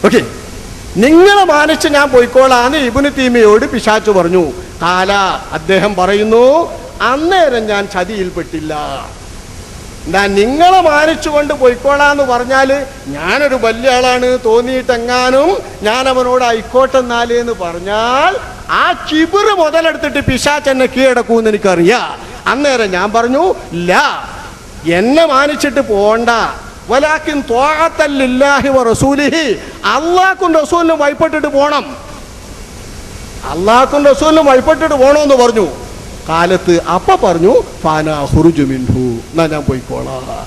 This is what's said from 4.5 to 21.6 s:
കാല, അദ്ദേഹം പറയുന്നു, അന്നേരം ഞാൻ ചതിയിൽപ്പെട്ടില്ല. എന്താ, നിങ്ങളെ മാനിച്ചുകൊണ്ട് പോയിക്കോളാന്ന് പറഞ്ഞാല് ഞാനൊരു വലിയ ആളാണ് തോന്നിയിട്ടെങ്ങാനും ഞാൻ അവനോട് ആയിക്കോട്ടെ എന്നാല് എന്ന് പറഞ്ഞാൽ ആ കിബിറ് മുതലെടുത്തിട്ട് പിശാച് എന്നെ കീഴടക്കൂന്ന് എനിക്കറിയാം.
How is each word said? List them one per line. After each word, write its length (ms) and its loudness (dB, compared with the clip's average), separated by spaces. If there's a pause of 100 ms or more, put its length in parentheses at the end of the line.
കാല, 300 0 (460)
അദ്ദേഹം 420 0
പറയുന്നു, 440 2 (680)
അന്നേരം 580 0
ഞാൻ 120 -2 (120)
ചതിയിൽപ്പെട്ടില്ല. 760 -6 (1300)
എന്താ, 160 0 (160)
നിങ്ങളെ 500 4
മാനിച്ചുകൊണ്ട് 720 0
പോയിക്കോളാന്ന് 680 2
പറഞ്ഞാല് 460 0 (380)
ഞാനൊരു 420 -2 (100)
വലിയ 320 0
ആളാണ് 300 0 (180)
തോന്നിയിട്ടെങ്ങാനും 1040 0 (360)
ഞാൻ 160 0 (100)
അവനോട് 360 0
ആയിക്കോട്ടെ 540 0
എന്നാല് 400 -2
എന്ന് 200 -4
പറഞ്ഞാൽ 680 0 (500)
ആ 20 2 (220)
കിബിറ് 540 0
മുതലെടുത്തിട്ട് 680 0
പിശാച് 440 -2
എന്നെ 220 2
കീഴടക്കൂന്ന് 580 2
എനിക്കറിയാം. 580 2 (420)